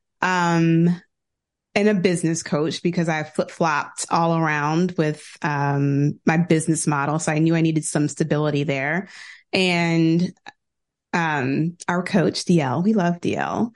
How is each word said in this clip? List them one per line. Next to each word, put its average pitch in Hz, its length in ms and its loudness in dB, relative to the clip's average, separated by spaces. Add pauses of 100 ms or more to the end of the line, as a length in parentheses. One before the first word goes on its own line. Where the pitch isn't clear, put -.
(220)
Um, 170 800 2 (760)
and 208 120 4
a 214 60 4
business 170 500 0
coach 156 380 -4
because 175 260 -2
I 156 160 -2
flip-flopped - 840 -4
all 170 260 2
around 160 600 0
with, 151 260 -2 (200)
um, 143 840 0
my 160 120 4
business 160 500 0
model. 147 320 -2
So 160 120 -4
I 156 80 -2
knew 165 160 2
I 160 60 2
needed 160 240 0
some 147 220 0
stability 147 560 -2
there. 147 440 -4 (460)
And, 170 800 2 (800)
um, 151 640 -2 (100)
our 180 160 -2
coach, 180 420 0
D 175 140 4
L, 135 220 0
we 214 120 2
love 175 280 0
D - 160 -2
L. 82 380 -2